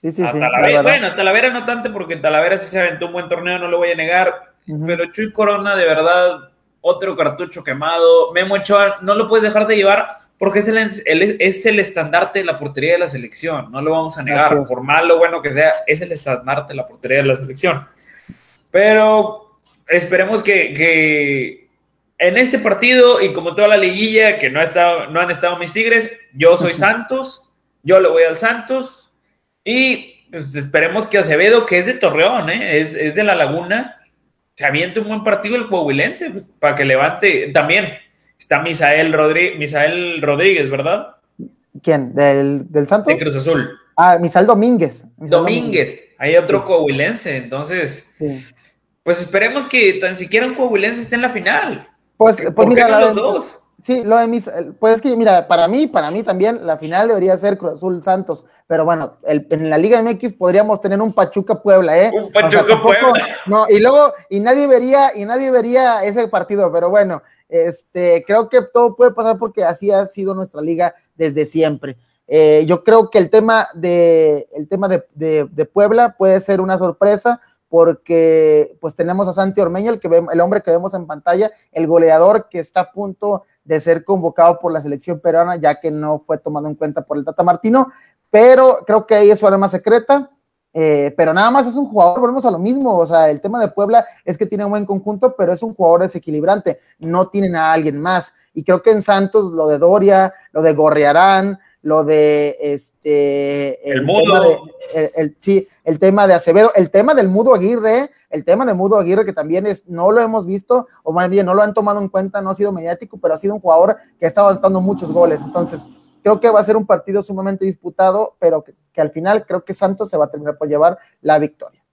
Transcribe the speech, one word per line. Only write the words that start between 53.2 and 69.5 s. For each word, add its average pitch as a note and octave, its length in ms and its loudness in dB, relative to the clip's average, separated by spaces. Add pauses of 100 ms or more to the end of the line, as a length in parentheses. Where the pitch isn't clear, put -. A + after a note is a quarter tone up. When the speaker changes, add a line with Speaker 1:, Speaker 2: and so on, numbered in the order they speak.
Speaker 2:
dos? D4+ 340 -4 (300)
Speaker 1:
Sí, B3+ 180 -2
lo A3 140 2
de A#3 80 2
mis, A3+ 240 -6 (280)
pues A3 180 2
es A3 40 -6
que B3 160 0
mira, G#3 320 4
para E3+ 180 2
mí, B3+ 200 0
para D#3 240 -4
mí F#3+ 120 -6
también G3+ 440 -2
la D#3+ 100 -2
final E3 320 -2
debería F#3 300 2
ser G3+ 180 -2
Cruz F3+ 180 -6
Azul F3 280 -6
Santos, F#3+ 420 -4 (220)
pero D#3+ 180 0
bueno, D#3+ 320 -4 (100)
el, D3+ 220 -2
en D#3+ 220 -2
la D3+ 80 0
Liga G#3 200 2
M A3+ 120 -2
X G#3+ 240 -6
podríamos G3+ 480 0
tener G3 180 -2
un A3 140 -2
Pachuca G3 480 -2
Puebla, F#3 360 4
¿eh? G#3 140 4
Speaker 2:
Un G#3+ 120 -4
Speaker 1:
O - 20 -10
sea, G#3 160 0
Speaker 2:
Pachuca - 240 2
Speaker 1:
tampoco, G#3+ 260 4
Speaker 2:
Puebla. A#3+ 340 2 (200)
Speaker 1:
no, G#3 240 2
y G#3 100 6
luego, C#4 320 4 (160)
y G3 100 -6
nadie B3+ 280 2
vería, C4 500 2
y G#3 80 -8
nadie C4 260 -4
vería A#3+ 540 2
ese A3 240 -2
partido, G3 420 -2
pero E3+ 200 0
bueno, F#3+ 320 0 (260)
este, E3+ 800 -2
creo A3+ 240 0
que B3+ 100 4 (100)
todo A#3+ 260 2
puede B3 160 4
pasar A3+ 260 -2
porque G#3 260 -6